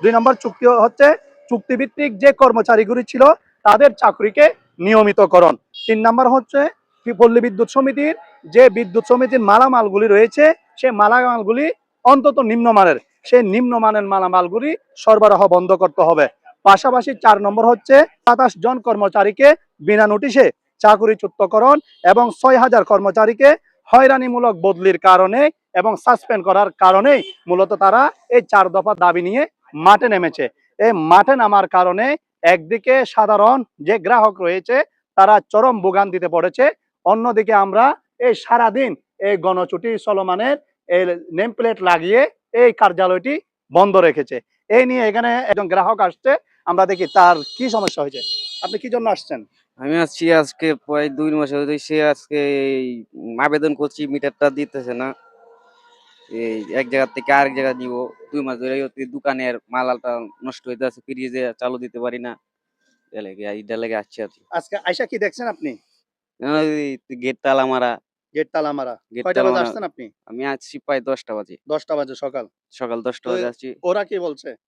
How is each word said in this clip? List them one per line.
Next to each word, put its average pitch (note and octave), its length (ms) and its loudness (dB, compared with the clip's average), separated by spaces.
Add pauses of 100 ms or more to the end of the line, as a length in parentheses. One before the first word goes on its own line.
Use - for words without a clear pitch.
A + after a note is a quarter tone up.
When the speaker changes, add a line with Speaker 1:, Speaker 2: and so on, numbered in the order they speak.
Speaker 1:
দুই A3+ 80 4
নম্বর A#3 220 2
চুক্তি A#3+ 320 -8
হচ্ছে A#3+ 480 4 (360)
চুক্তিভিত্তিক B3 680 -6
যে C4+ 140 4
কর্মচারীগুলি A#3 720 0
ছিল B3 200 2 (400)
তাদের A3 300 6
চাকরিকে A3 560 2 (300)
নিয়মিতকরণ, G3 760 4
তিন - 520 -4
নম্বর A#3+ 220 2
হচ্ছে C4 380 -2 (360)
পি-, A#3 120 -8
পল্লী A#3 240 4
বিদ্যুৎ A3 300 -4
সমিতির C#4 460 -2 (340)
যে A#3+ 200 6
বিদ্যুৎ G#3+ 380 -4
সমিতির B3 320 0
মালামালগুলি A3 680 2
রয়েছে A#3 460 4 (240)
সে C4 140 0
মালামালগুলি A#3 800 0 (320)
অন্তত C#4 360 4
নিম্নমানের, A3 560 2 (280)
সেই B3 200 4
নিম্নমানের A3 600 0
মালামালগুলি F#3+ 720 -2 (220)
সরবরাহ G#3 500 4
বন্ধ F3+ 240 2
করতে F#3 300 2
হবে। D#3 260 2 (360)
পাশাপাশি B3+ 500 2
চার G#3 280 2
নম্বর G#3 240 -2
হচ্ছে A#3+ 360 2
সাতাশ B3 580 0
জন A#3+ 200 -4
কর্মচারীকে G#3 760 2 (240)
বিনা G#3 280 2
নোটিশে G#3 440 2 (280)
চাকরিচ্যুতকরণ G#3+ 1000 2 (240)
এবং G#3+ 280 4 (100)
ছয় C4 160 4
হাজার A#3 260 4
কর্মচারীকে A3 720 2 (380)
হয়রানিমূলক B3 680 2
বদলির F#3 360 0
কারণে F#3+ 520 4 (240)
এবং F#3 220 -2
সাসপেন্ড A3 500 -2
করার G3 260 0
কারণেই G3 640 2 (140)
মূলত F#3 260 0
তারা G3+ 380 2 (180)
এই A#3+ 120 2
চার F#3 280 2
দফা F#3+ 260 -2
দাবি F3 260 0
নিয়ে A3 260 -4 (260)
মাঠে G3 360 4
নেমেছে। E3+ 400 -4 (280)
এই A3 160 2
মাঠে F#3 420 4
নামার G#3 320 0
কারণে F#3+ 500 -2 (240)
একদিকে F#3+ 640 0
সাধারণ G#3+ 580 0 (160)
যে G#3 200 -2
গ্রাহক G#3 420 0
রয়েছে F#3 420 -2 (320)
তারা G3+ 240 6 (100)
চরম A3+ 320 0
ভোগান্তিতে F#3 460 -2
পড়েছে, F3 420 -2 (360)
অন্যদিকে A3 480 -2
আমরা G#3 420 2 (240)
এই A#3+ 160 0
সারাদিন A#3 600 -2 (240)
এই G3 180 -2
গণছুটি F#3 600 -6
চলমানের G3 600 -4 (300)
এই F3+ 180 0 (280)
নেম G#3 180 -4
প্লেট A3 320 -6
লাগিয়ে F#3 460 0 (240)
এই A#3 180 2
কার্যালয়টি F#3 680 -2 (340)
বন্ধ F#3+ 220 2
রেখেছে। D3 460 0 (280)
এই A#3+ 160 2
নিয়ে B3+ 220 -2
এখানে A#3 200 -4
একজন G#3+ 400 -4
গ্রাহক F#3+ 340 -2
আসছে, B3+ 360 -2 (280)
আমরা F3+ 200 0
দেখি F3+ 280 -6
তার F3 240 4 (200)
কি B3 120 -6
সমস্যা G3+ 320 -6
হয়েছে। C#3+ 200 -10 (400)
আপনি F#3 160 -12
কি A#3+ 120 -12
জন্য A3+ 200 -6
আসছেন? C#3 360 -10 (320)
Speaker 2:
আমি C#3+ 200 -6
আসছি E3 360 -2
আজকে D#3 420 -2
প্রায় D3 340 -6
দুই D3+ 220 -6
মাস D3 220 -6
হয়ে C#3+ 260 -6
সে D#3 240 -4
আজকে D3 360 -4 (360)
এই B2 300 -10 (340)
আবেদন D3 340 -2
করছি, C#3+ 340 -8
মিটারটা C#3+ 420 -4
দিতেছে C3+ 440 -10
না, B2+ 200 -10 (1160)
এই A2 440 -10
এক B2 160 -6
জায়গা C3 260 -2
থেকে C3+ 180 -4
আরেক C#3 220 0
জায়গা C3+ 180 -4
নিব। B2 340 -10 (260)
দুই D3 80 -6
মাস C3 180 -10
ধরে C3 240 -8
ওই C3+ 220 -14
দোকানের C3 500 -8 (140)
মালালটা B2 500 -8 (240)
নষ্ট B2+ 240 -16
হইতে B2 180 -10
আছে, B2 160 -10
ফ্রিজে B2+ 580 -12
চালু B2+ 180 -8
দিতে B2 220 -16
পারি A#2+ 200 -10
না, A#2+ 200 -16 (720)
এটা G#2+ 100 -16
লেগে, G2 240 -16
এটা G#2+ 320 -12
লেগে A2+ 180 -10
আসছি G#2+ 260 -12
আর G#2 60 -12
কি। - 140 -20 (100)
Speaker 1:
আজকে E3+ 260 -12
আইসা F3+ 280 -8
কি - 120 -14
দেখছেন G#3 300 -8
আপনি? D3 300 -12 (800)
Speaker 2:
ওই D3+ 380 -6 (180)
গেট B2+ 280 -10
তালা C3+ 220 -2
মারা। B2+ 340 -4 (360)
Speaker 1:
গেট D3+ 180 -6
তালা D3+ 180 -6
মারা। B2+ 260 -12 (180)
Speaker 2:
গেট B2 100 -12
Speaker 1:
কয়টা F#3 140 -4
Speaker 2:
তালা B2+ 120 0
Speaker 1:
বাজে B2 80 -2
Speaker 2:
মারা। A#2 100 -4
Speaker 1:
আসছেন G#2+ 140 -14
আপনি? A2+ 260 -18 (160)
Speaker 2:
আমি B2 200 -14
আসছি C#3 340 -12
প্রায় C#3 220 -6
দশটা A#2+ 340 -10
বাজে। G2+ 220 -16 (120)
Speaker 1:
দশটা D3+ 260 -8
বাজে C3+ 200 -10
সকাল? C3 320 -12 (240)
Speaker 2:
সকাল A#2 300 -12
দশটা B2 280 -12
Speaker 1:
তো B2 60 -4
Speaker 2:
বাজে A#2+ 120 -8
আসছি। B2 360 -16
Speaker 1:
ওরা F#3+ 200 -4
কি G3 160 -10
বলছে? D3+ 360 -14 (120)